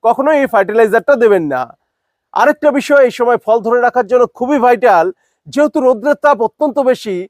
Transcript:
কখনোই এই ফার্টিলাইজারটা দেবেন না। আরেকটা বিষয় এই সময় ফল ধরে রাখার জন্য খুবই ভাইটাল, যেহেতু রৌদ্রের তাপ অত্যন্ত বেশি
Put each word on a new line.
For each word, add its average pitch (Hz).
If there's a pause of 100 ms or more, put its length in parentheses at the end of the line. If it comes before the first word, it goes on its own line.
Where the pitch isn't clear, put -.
কখনোই 269
এই 269
ফার্টিলাইজারটা 220
দেবেন 208
না। 131 (720)
আরেকটা 294
বিষয় 277
এই 240
সময় 240
ফল 220
ধরে 226
রাখার 240
জন্য 247 (120)
খুবই 262
ভাইটাল, 220 (420)
যেহেতু 294
রৌদ্রের 262
তাপ 285
অত্যন্ত 254
বেশি 226 (140)